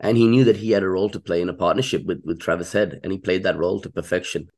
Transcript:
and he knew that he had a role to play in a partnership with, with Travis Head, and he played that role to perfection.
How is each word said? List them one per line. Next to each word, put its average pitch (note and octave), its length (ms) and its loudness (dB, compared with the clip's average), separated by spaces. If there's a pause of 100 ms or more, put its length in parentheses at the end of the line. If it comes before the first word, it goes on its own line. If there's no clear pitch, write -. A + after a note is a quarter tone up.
and G#2+ 160 2
he A#2 100 6
knew B2 180 6
that A2 120 4
he A2 140 -4
had G2+ 120 2
a F#2+ 60 0
role F#2+ 220 0
to G#2 100 -8
play F2 220 -2
in F2+ 80 -2
a F2 40 -6
partnership F2+ 520 0
with, F2+ 180 -4
with E2 160 -6
Travis E2+ 320 -4
Head, E2+ 300 -2
and F#2+ 100 -4
he G2 60 -6
played F#2+ 240 -2
that D#2+ 160 -2
role F#2 240 -2
to - 80 -12
perfection. - 680 -6